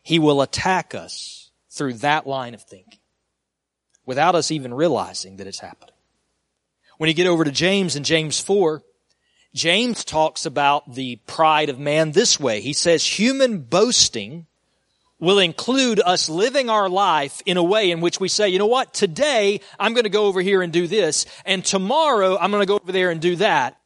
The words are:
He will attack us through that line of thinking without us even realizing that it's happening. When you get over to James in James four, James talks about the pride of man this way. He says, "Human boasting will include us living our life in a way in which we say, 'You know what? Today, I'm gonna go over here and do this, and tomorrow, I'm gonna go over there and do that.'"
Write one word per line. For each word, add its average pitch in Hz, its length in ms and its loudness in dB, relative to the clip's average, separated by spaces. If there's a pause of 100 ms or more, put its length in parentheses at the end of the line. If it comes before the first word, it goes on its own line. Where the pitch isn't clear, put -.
He 165 160 0
will 147 240 4
attack 180 540 -2
us - 560 -16 (180)
through 135 260 -8
that 143 300 0
line 131 300 -8
of - 80 -20
thinking - 360 -20 (1040)
without 143 300 2
us 156 160 0
even 131 240 -6
realizing 95 640 -2
that 98 80 -14
it's 98 140 -14
happening. - 340 -20 (1040)
When 160 100 0
you 160 60 4
get 175 140 2
over 165 160 4
to 143 80 0
James 180 440 0
in 143 80 -6
James 156 360 0
four, 170 440 0 (720)
James 196 500 0
talks 156 420 -2
about 143 500 -2
the 127 220 -8 (100)
pride 156 420 2
of 127 80 -8
man 147 360 0
this 208 260 2
way. 113 220 -2
He 123 120 -6
says, 165 320 2 (140)
"Human 254 400 2
boasting 156 880 0 (720)
will 185 180 2
include 226 600 2
us - 300 0
living 240 380 0
our 208 220 0
life 175 560 0
in 180 120 0
a 180 60 2
way 190 280 2
in 165 100 -4
which 170 180 -2
we 190 80 -4
say, 208 220 0
'You 180 80 0
know 208 80 2
what? 247 260 0
Today, 208 680 0 (180)
I'm 220 140 0
gonna 226 160 0
go 208 160 0
over 190 160 0
here 190 220 2
and 170 100 -6
do 175 140 0
this, 170 400 -2 (180)
and 190 180 -2
tomorrow, 202 760 2
I'm 180 100 0
gonna 202 160 2
go 202 140 0
over 175 120 -8
there 185 200 0
and 160 100 -6
do 175 140 0
that.'" 156 500 0